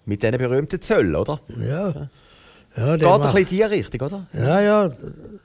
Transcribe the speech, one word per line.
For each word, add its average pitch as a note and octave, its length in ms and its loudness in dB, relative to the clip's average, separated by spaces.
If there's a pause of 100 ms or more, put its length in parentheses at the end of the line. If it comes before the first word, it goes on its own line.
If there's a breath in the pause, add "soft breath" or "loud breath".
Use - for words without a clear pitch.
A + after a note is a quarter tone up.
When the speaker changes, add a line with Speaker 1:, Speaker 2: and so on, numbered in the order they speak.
Speaker 1:
mit G2+ 180 -4
diesen A#2+ 160 0
berühmten C3 420 -2
Zöllen, A2+ 360 2
oder? C#3 240 -4 (180)
Speaker 2:
Ja. A2+ 80 -4
Speaker 1:
Ja. D3 420 -6 (680 loud breath)
Speaker 2:
Ja, C3+ 200 2
der - 20 -2
Speaker 1:
Geht D#3 100 4
ein G3 120 6
Speaker 2:
macht - 140 2
Speaker 1:
bisschen G3 60 6
in F#3 160 2
die G3+ 80 2
Richtung, D#3 380 -2
oder? F#3 300 -6
Speaker 2:
Ja, D#3 280 2
ja. G#3 280 4 (560)